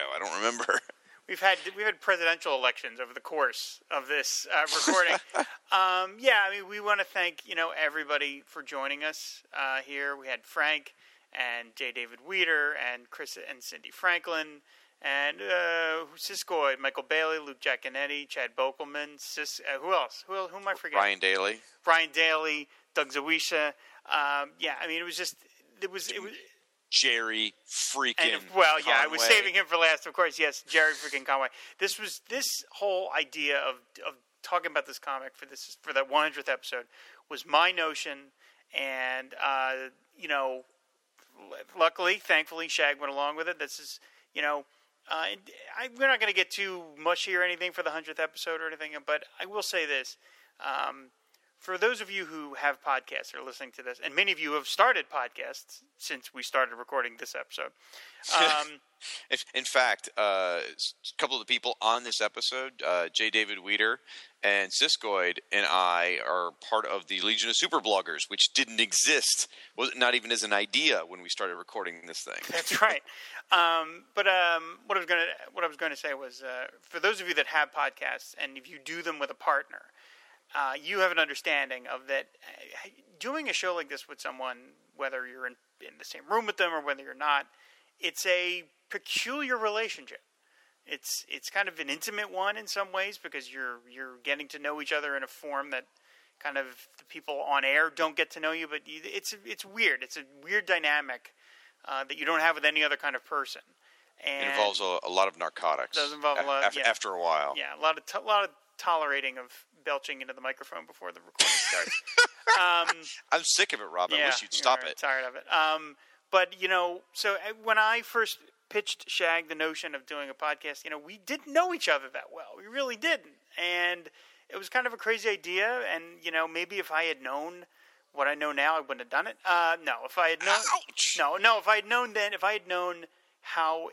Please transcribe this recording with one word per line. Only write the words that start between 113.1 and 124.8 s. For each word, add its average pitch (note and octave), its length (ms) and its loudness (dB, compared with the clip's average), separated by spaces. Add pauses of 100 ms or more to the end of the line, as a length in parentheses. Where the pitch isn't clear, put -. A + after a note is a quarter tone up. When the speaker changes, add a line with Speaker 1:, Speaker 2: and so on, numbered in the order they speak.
Speaker 1:
I'm E3 120 2
sick - 300 2
of B2 60 -4
it, G#2+ 60 -8
Rob. F2+ 260 -2
I D3+ 60 2
Speaker 2:
yeah, D3 80 4
Speaker 1:
wish B2+ 160 4
you'd G#2 100 -10
Speaker 2:
you're - 60 0
Speaker 1:
stop C3 240 4
Speaker 2:
right. B2+ 100 -6
Speaker 1:
it. - 60 -10
Speaker 2:
Tired C3 260 -2
of B2+ 120 -8
it. - 80 -12 (100)
Um, D#3 420 2 (360)
but, F#3 280 4
you F#3 80 -2
know, F3+ 340 2 (120)
so, G3+ 220 0
uh, G3 180 -6 (100)
when A3 140 4
I A3 240 4
first A3+ 380 0 (300)
pitched - 400 -4
Shag E3 400 2
the D#3+ 60 -6
notion D#3 400 -4
of C3 120 -10
doing C#3+ 220 -8
a C3+ 40 -10
podcast, D3 500 -4
you D#3+ 60 -12
know, D3+ 80 -6
we E3+ 280 -16
didn't C#4+ 280 -8
know F4 220 4
each - 120 -2
other C#3+ 240 4
that C3+ 220 -8
well. D#3+ 140 -14 (100)
We F#3+ 80 -18
really B3 300 -4
didn't. G#3+ 420 -2 (200)
And F3 520 0 (400)
it - 80 -10
was G3 100 -10
kind B3+ 200 0